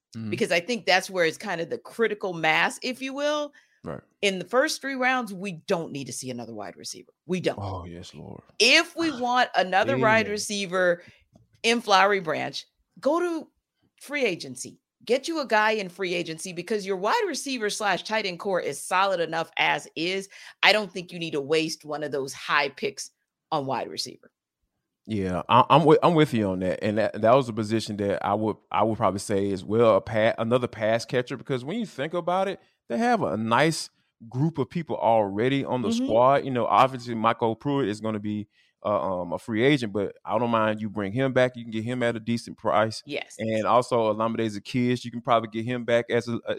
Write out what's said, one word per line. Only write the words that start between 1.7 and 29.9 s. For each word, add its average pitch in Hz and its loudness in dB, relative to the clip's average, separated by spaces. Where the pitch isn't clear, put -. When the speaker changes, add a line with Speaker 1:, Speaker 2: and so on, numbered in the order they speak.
Speaker 2:
critical 208 -4
mass, 165 2
if 254 -6
you 269 -8
will. 294 -4
Speaker 1:
Right. 78 -10
Speaker 2:
In 196 0
the 175 -10
first 294 0
three 269 -6
rounds, 254 -2
we 180 -8
don't 170 -2
need 139 -8
to 135 -10
see 127 -8
another 117 -10
wide 98 -12
receiver. - -16
We 175 -4
don't. 151 -2
Speaker 1:
Oh, 95 -8
yes, 85 -16
Lord. 76 -16
Speaker 2:
If 311 4
we 320 -2
Speaker 1:
Ah, 254 -6
Speaker 2:
want 247 0
another 190 2
wide 220 4
Speaker 1:
amen. 202 -6
Speaker 2:
receiver 190 0
in 233 2
Flowery 196 4
Branch, 139 -6
go 311 2
to 339 -4
free 277 -4
agency. 151 -6
Get 262 0
you 320 -4
a 277 -4
guy 214 2
in 202 -4
free 180 -4
agency, 160 -6
because 190 -6
your 196 -2
wide 240 0
receiver 254 -4
slash 196 -2
tight 220 -4
end 175 -6
core 190 -2
is 135 -6
solid 190 0
enough 160 -2
as 151 0
is. 190 -4
I 185 8
don't 208 0
think 175 -10
you 180 -10
need 165 -8
to 147 -2
waste 160 -2
one 151 -6
of 147 -6
those 135 -4
high 147 0
picks - -8
on 143 -2
wide 110 -4
receiver. - -10
Speaker 1:
Yeah, 92 -2
I, 120 8
I'm 147 6
with, 151 8
I'm 170 6
with 151 4
you 107 2
on 92 -2
that, 92 -2
and 104 0
that, 104 -2
that 110 6
was 135 4
a 117 -4
position 107 -2
that 101 0
I 101 0
would, 107 0
I 95 2
would 110 2
probably 98 0
say 101 0
as 92 -4
well, 110 6